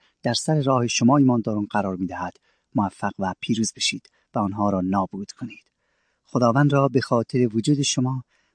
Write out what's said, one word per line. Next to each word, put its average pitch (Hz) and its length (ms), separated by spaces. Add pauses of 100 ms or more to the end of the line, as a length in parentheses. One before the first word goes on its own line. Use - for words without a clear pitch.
(240)
در 120 100
سر 156 280
راه 127 260
شما 127 300
ایمانداران 117 480
قرار 98 300
می‌دهد، 90 380 (420)
موفق 101 440
و 92 200
پیروز 110 360
بشید - 340 (260)
و 123 40
آنها 104 300
را 95 120
نابود 95 500
کنید. - 320 (680)
خداوند 131 420
را 139 140
به 123 140
خاطر 120 540
وجود 139 260
شما 131 420 (320)